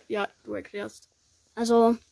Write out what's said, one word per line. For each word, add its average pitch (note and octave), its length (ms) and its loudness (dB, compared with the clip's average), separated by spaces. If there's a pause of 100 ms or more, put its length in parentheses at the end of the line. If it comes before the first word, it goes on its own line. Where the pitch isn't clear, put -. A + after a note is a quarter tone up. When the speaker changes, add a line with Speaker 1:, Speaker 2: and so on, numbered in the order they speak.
Speaker 1:
ja, G#3 200 -6 (160)
du G#3+ 120 -12
erklärst. G3+ 520 -14 (480)
Speaker 2:
Also, A#3 420 4 (140)